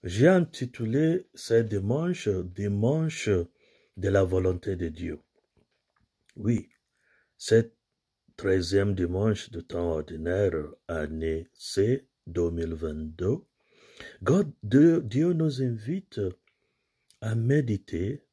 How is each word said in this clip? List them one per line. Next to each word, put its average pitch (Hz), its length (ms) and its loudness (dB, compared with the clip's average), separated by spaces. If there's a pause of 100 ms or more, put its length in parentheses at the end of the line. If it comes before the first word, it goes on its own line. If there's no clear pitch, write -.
j'ai 101 240 4
intitulé 160 1040 0
ces 117 300 2
dimanches, 113 640 -2
dimanches 101 1000 -2
de - 800 -4
la 98 160 6
volonté 92 500 0
de 87 140 -4
Dieu. 80 320 -8 (1120)
Oui, - 320 -2 (720)
cette - 360 2 (640)
treizième 98 580 2
dimanche 95 560 0
de - 120 -12
temps 87 300 -4
ordinaire, 82 600 -2 (380)
année 80 640 -4
C - 560 -2 (160)
deux 85 260 -2
mille 82 220 -4
vingt-deux, 80 640 -4 (840)
God, 151 300 2 (100)
Dieu, 151 400 6
Dieu 139 300 0
nous 156 300 0
invite 123 580 -4 (1000)
à 110 120 -4
méditer 113 1000 0